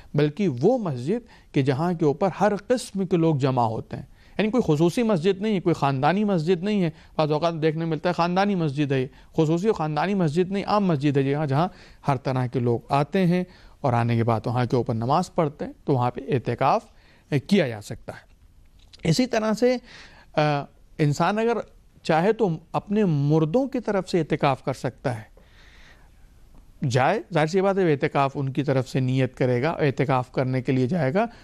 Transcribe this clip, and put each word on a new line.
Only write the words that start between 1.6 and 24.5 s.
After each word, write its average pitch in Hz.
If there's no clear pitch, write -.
جہاں 143
کے 170
اوپر 151
ہر 208
قسم 196
کے 180
لوگ 160
جمع 131
ہوتے 110
ہیں، -
یعنی 214
کوئی 233
خصوصی 165
مسجد 190
نہیں 220
ہے، 175
کوئی 165
خاندانی 143
مسجد 175
نہیں 202
ہے۔ 160
بعض 151
اوقات 170
دیکھنے 160
میں 165
ملتا 160
ہے 175
خاندانی 185
مسجد 147
ہے، 131
خصوصی 160
اور 214
خاندانی 156
مسجد 175
نہیں، 196
عام 208
مسجد 147
ہے، 139
جہاں، 143
جہاں 135
ہر 139
طرح 127
کے 123
لوگ 120
آتے 147
ہیں 180
اور 131
آنے 117
کے 113
بعد 113
وہاں 123
کے 131
اوپر 120
نماز 135
پڑھتے 160
ہیں، 269
تو -
وہاں 123
پہ -
اعتکاف 139
کیا 180
جا 107
سکتا -
ہے۔ -
اسی 240
طرح 220
سے، 247
آ، 156
انسان 170
اگر 226
چاہے 175
تو 220
اپنے 202
مردوں 156
کی 247
طرف 202
سے 185
اعتکاف 147